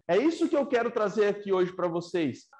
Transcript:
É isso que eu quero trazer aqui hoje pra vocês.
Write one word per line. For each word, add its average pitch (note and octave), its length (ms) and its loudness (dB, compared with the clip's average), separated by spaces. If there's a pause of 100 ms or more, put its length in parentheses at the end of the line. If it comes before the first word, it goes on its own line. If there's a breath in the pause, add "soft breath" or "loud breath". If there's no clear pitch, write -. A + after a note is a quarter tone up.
É F3 100 4
isso D#4+ 300 2
que D#4+ 80 0
eu C#4 100 2
quero A#3+ 240 0
trazer G#3 380 0
aqui G3+ 240 -4
hoje F3+ 200 2
pra F3+ 140 -4
vocês. E3+ 600 -4 (120)